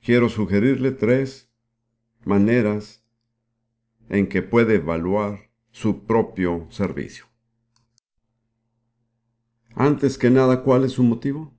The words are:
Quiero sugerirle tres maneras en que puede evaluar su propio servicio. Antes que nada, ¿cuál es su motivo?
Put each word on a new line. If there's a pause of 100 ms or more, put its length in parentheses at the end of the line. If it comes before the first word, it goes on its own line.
Quiero
sugerirle
tres (760)
maneras (1080)
en
que
puede
evaluar (220)
su
propio
servicio. (2500)
Antes
que
nada,
¿cuál
es
su
motivo?